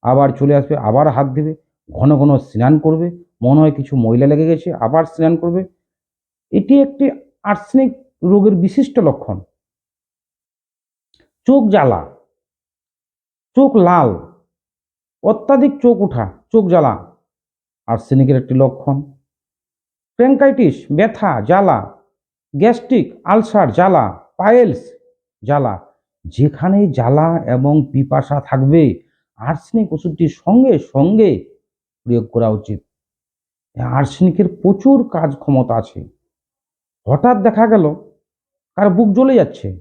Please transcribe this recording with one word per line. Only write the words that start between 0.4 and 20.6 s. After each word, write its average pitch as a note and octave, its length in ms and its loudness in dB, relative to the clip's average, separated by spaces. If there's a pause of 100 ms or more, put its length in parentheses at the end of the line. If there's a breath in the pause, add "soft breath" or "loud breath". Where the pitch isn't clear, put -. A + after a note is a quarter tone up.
আসবে, C#3 220 -2
আবার A#2+ 300 0
হাত C#3 200 -2
দেবে, D3+ 280 -6 (360)
ঘন C#3+ 240 2
ঘন C#3 220 2
স্নান B2+ 420 0
করবে, D#3+ 320 -2 (300)
মনে C3+ 200 2
হয় D#3 100 2
কিছু C#3 240 -8
ময়লা A#2+ 320 0
লেগে D3+ 180 0
গেছে, E3 280 -4
আবার C3+ 320 -2
স্নান D#3+ 320 -2
করবে। F3 280 -4 (880)
এটি B3+ 300 2
একটি C#4 300 -2 (320)
আর্সেনিক B3 480 -2 (320)
রোগের G3 320 2
বিশিষ্ট F#3 440 -2
লক্ষণ। B2+ 400 -4 (2000)
চোখ A#3+ 240 2
জ্বালা, C3 460 -2 (1400)
চোখ C#4 200 2
লাল, F3 340 2 (1120)
অত্যাধিক C#4 580 0
চোখ A#3 200 2
ওঠা, A#2+ 320 -4 (180)
চোখ G#3 180 0
জ্বালা D3+ 240 2 (960)
আর্সেনিকের C3 480 0
একটি B2+ 180 -4
লক্ষণ। C3+ 480 -2 (1160)
ব্রঙ্কাইটিস, C4+ 760 2